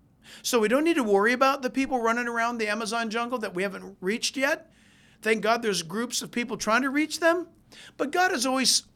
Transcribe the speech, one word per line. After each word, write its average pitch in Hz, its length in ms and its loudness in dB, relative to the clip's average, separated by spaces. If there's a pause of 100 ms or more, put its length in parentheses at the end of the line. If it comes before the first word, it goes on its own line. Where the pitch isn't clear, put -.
(420)
So - 180 2
we 214 80 4
don't 269 160 4
need 339 120 4
to 285 80 2
worry 208 280 4
about 269 300 2
the 254 80 -4
people 262 300 -2
running 233 260 0
around 233 320 -2
the 214 100 -2
Amazon 226 420 -2
jungle 240 280 -4
that 196 160 -6
we 175 80 -2
haven't 190 380 -8
reached 202 360 -4
yet. 294 360 -2 (480)
Thank 220 220 0
God 233 200 2
there's 196 200 0
groups 220 400 -6
of 208 100 -12
people 240 240 -4
trying 226 260 2
to 277 80 -2
reach 302 300 -2
them. 339 280 2 (480)
But 285 140 -4
God 359 220 2
has 247 120 -2
always 262 380 2 (140)